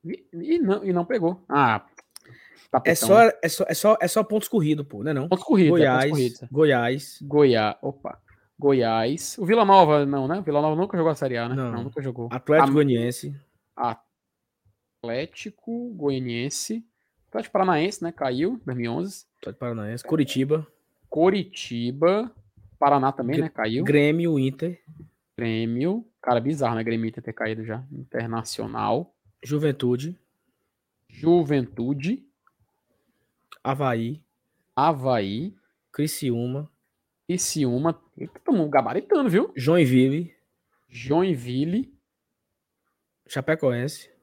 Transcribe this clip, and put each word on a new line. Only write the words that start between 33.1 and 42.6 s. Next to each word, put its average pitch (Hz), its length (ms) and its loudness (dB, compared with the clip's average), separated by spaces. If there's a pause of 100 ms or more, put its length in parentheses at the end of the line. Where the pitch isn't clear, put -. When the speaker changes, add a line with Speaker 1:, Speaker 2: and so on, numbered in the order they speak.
Speaker 2:
Avaí. 131 600 -4 (520)
Speaker 1:
Avaí. 131 800 -2 (380)
Speaker 2:
Criciúma. 135 800 -4 (560)
Speaker 1:
Criciúma. 156 720 -2 (160)
Eita, - 240 -14
tamo 196 280 0
gabaritando, 180 600 2
viu? 208 280 2
Speaker 2:
Joinville. 135 800 4 (540)
Speaker 1:
Joinville. 143 1040 -2 (1300)